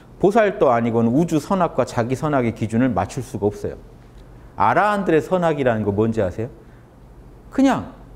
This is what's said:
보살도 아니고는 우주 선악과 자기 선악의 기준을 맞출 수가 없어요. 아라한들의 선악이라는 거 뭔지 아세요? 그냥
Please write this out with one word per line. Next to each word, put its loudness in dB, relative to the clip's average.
보살도 4
아니고는 2
우주 0
선악과 -2
자기 -2
선악의 -2
기준을 -2
맞출 -4
수가 -4
없어요. -6
아라한들의 2
선악이라는 0
거 0
뭔지 0
아세요? -4
그냥 0